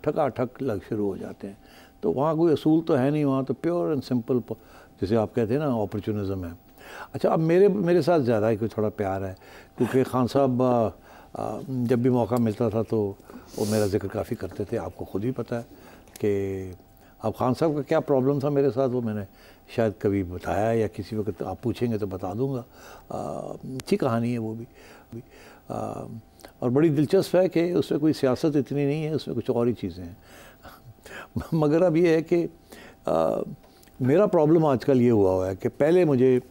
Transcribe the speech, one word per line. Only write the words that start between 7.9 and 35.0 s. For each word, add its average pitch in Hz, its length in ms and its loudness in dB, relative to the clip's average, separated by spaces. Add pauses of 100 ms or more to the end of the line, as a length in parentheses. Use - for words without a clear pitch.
साथ 160 180 4
ज़्यादा 110 280 2
ही 113 100 2
कुछ 110 200 -4
थोड़ा 107 120 0
प्यार 98 340 -4
है 95 120 -8 (420)
क्योंकि 127 260 2
खान 123 240 0
साहब, 131 340 2
आ, 120 300 2 (440)
आ, 110 320 -6
जब 123 360 0
भी 131 60 4
मौका 120 280 2
मिलता 113 320 0
था 110 140 -2
तो 113 160 -2 (580)
वो 110 80 -2
मेरा 107 220 0
जिक्र 98 200 -2
काफ़ी 101 280 -6
करते 98 300 -8
थे। 117 120 -6
आपको - 280 -10
ख़ुद 98 160 -6
भी 123 100 -2
पता 120 260 -8
है 120 80 -10 (540)
कि 98 560 -2 (460)
अब 110 160 -4
खान 123 160 0
साहब 151 220 0
का 147 60 -4
क्या 160 180 0
प्रॉब्लम 139 400 2
था 139 100 -2
मेरे 143 200 2
साथ, 127 200 0
वो 123 120 -2
मैंने 107 240 -4 (500)
शायद 113 260 2
कभी 98 220 0
बताया 90 480 -2
या 110 160 0
किसी - 280 -10
वक्त 104 280 -6
आप 92 200 -8
पूछेंगे 117 340 -2
तो 101 100 -4
बता 92 260 -8
दूंगा। 127 300 -4 (480)
आ, - 80 -8 (560)
अच्छी 196 220 -2
कहानी 117 340 0
है 123 60 -4
वो 110 160 -6
भी। 117 140 -12 (1040)
आ, 117 60 -6 (840)
और 127 80 0
बड़ी 147 200 4
दिलचस्प 156 460 2
है 185 140 4
कि 170 240 0
उसमें 156 280 0
कोई 156 120 2
सियासत 139 420 0
इतनी 143 300 0
नहीं 151 180 -2
है, 156 120 -4
उसमें - 200 -6
कुछ 117 140 -4
और 120 180 2
ही 120 60 0
चीज़ें 90 300 -8
हैं। 87 140 -14 (1400)
<laughs> - 0 -
मगर 156 300 4
अब 165 140 4
ये 170 180 4
है 165 60 2
कि, 170 220 0 (640)
आ, 80 340 0 (600)
मेरा 151 260 4
प्रॉब्लम 160 380 4
आजकल 131 360 2